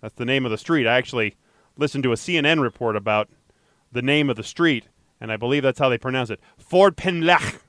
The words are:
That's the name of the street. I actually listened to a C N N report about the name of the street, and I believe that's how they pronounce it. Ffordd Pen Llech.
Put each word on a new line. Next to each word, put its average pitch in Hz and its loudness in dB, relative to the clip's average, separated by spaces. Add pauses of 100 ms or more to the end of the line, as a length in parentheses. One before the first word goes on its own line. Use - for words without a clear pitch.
That's 107 -14
the 123 -6
name 131 0
of 117 -2
the 110 -4
street. 147 0
I 117 2
actually 120 -2 (420)
listened 139 -2
to 131 2
a 113 0
C 175 -2
N 147 2
N 156 4
report 117 -2
about 107 0 (640)
the 120 -6
name 143 0
of 123 0
the 110 -12
street, 151 -2 (320)
and 113 -10
I 110 -4
believe 127 -2
that's 131 0
how 139 2
they 123 0
pronounce 127 -4
it. 107 -8 (220)
Ffordd 190 4
Pen 175 -4
Llech. 160 2